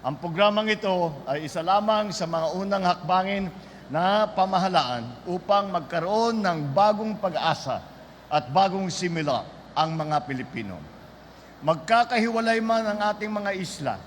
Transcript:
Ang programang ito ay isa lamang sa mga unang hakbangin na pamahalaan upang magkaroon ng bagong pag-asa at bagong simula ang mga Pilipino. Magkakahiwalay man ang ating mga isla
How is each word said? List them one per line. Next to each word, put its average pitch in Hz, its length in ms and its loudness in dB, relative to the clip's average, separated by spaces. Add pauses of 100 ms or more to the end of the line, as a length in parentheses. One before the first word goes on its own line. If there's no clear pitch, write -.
Ang 147 160 -4
programang 208 480 2
ito 185 480 0 (160)
ay 151 160 -2
isa 160 160 -4
lamang 208 480 2
sa 180 160 -4
mga 165 320 -2
unang 196 240 0
hakbangin 185 640 2 (400)
na 190 400 2
pamahalaan 180 800 2 (240)
upang 196 400 2
magkaroon 196 720 0
ng 156 320 0
bagong 214 480 4
pag-asa 151 560 -2 (480)
at 151 240 0
bagong 190 400 2
simula 156 560 -2 (320)
ang 160 160 0
mga 151 320 -2
Pilipino. 120 480 -8 (880)
Magkakahiwalay 226 960 2
man 226 240 0
ang 208 320 0
ating 214 160 -6
mga 202 240 -4
isla 147 400 -4 (120)